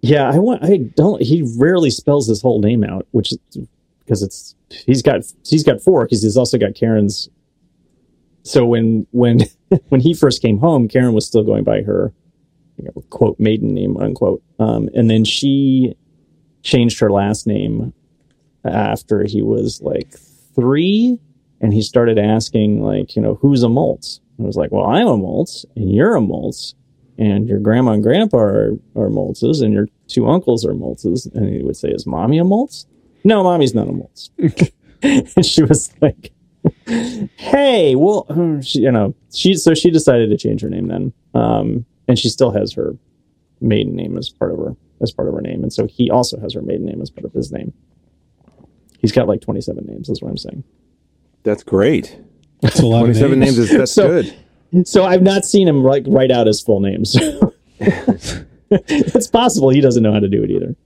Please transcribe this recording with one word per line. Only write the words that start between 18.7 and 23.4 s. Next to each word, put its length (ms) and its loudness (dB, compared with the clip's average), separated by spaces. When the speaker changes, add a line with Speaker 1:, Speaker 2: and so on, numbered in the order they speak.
Speaker 1:
he 180 -4
was, 400 -4
like, 320 -8
three, 640 0
and 140 0
he 80 2
started 380 0
asking, 640 0
like, 320 -4
you 60 -2
know, 200 -2